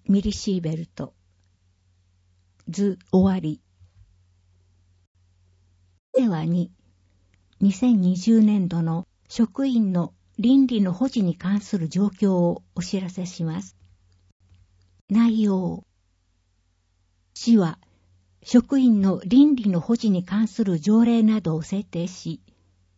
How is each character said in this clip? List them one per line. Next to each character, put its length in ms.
ミ 140
リ 100
シ 260
ー 40
ベ 140
ル 100
ト。 300
図 320
終 220
わ 60
り。 220
で 140
は 180
二、 260
二 100
千 300
二 160
十 240
年 260
度 140
の 260
職 360
員 280
の 200
倫 300
理 140
の 120
保 140
持 160
に 120
関 260
す 160
る 120
状 180
況 260
を 300
お 80
知 160
ら 100
せ 160
し 180
ま 180
す。 160
内 320
容。 440
市 240
は、 220
職 340
員 240
の 240
倫 300
理 140
の 100
保 160
持 140
に 140
関 240
す 160
る 160
条 260
例 180
な 180
ど 140
を 60
制 220
定 240
し、 340